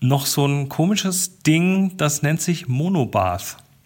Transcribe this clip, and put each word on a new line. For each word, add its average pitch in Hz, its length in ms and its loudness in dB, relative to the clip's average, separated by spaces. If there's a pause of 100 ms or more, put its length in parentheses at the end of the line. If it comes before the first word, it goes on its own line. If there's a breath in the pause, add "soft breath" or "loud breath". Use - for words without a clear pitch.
noch 135 260 2
so 143 180 0
ein 139 240 -2
komisches 185 720 -2
Ding, 180 580 2
das 151 240 -2
nennt 156 200 0
sich 170 260 -4
Monobath. 123 880 0 (280)